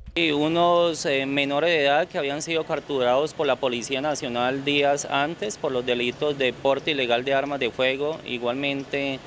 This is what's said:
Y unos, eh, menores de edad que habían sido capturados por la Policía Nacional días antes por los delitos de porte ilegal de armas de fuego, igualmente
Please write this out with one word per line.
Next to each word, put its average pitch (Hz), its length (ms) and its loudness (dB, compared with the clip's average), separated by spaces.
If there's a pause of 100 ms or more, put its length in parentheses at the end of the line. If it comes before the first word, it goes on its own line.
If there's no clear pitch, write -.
(140)
Y 165 160 2
unos, 170 760 2
eh, 135 200 2
menores 143 440 0
de 160 120 4
edad 143 240 4
que 185 120 -6
habían 143 220 -2
sido 160 220 -2
capturados 143 720 0
por 151 140 0
la 127 80 2
Policía 127 440 -2
Nacional 135 640 -2
días 143 460 2
antes 165 480 -2
por 143 140 -4
los 123 120 -2
delitos 123 540 0
de 127 140 2
porte 135 400 0
ilegal 123 320 0
de 135 100 0
armas 139 240 0
de 120 140 0
fuego, 135 520 0
igualmente 135 1040 -4